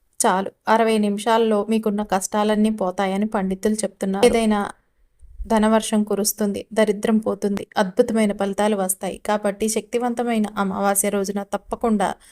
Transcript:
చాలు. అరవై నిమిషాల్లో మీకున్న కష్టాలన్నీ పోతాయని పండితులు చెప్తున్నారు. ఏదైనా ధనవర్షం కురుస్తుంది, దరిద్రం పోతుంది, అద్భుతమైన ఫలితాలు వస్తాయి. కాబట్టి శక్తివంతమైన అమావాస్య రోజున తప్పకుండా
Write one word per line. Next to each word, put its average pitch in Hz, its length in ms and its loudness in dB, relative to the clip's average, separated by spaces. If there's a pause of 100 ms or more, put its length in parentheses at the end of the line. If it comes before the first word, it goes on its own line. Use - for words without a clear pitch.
(200)
చాలు. 196 300 0 (180)
అరవై 220 300 4
నిమిషాల్లో 214 680 2
మీకున్న 220 380 0
కష్టాలన్నీ 214 680 0
పోతాయని 196 560 -2
పండితులు 196 480 -2
చెప్తున్నారు. 196 500 -2
ఏదైనా 220 340 2 (800)
ధనవర్షం 214 640 2
కురుస్తుంది, 202 580 -2 (120)
దరిద్రం 208 440 2
పోతుంది, 202 460 -2 (140)
అద్భుతమైన 214 560 2
ఫలితాలు 208 420 0
వస్తాయి. 190 420 -4
కాబట్టి 208 520 -2
శక్తివంతమైన 233 760 -2 (120)
అమావాస్య 196 520 0
రోజున 196 340 0
తప్పకుండా 208 640 -2 (240)